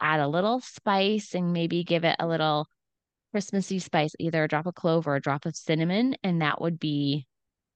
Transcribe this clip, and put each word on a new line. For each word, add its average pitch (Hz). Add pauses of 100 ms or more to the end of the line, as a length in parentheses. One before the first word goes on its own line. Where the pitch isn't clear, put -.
add 156
a 143
little 202
spice 208
and 175
maybe 170
give 170
it 160
a 165
little 156 (640)
Christmassy 196
spice, 156
either 160
a 156
drop 156
of 175
clove 165
or 143
a 139
drop 143
of 160
cinnamon, 180
and 170
that 147
would 170
be 143 (500)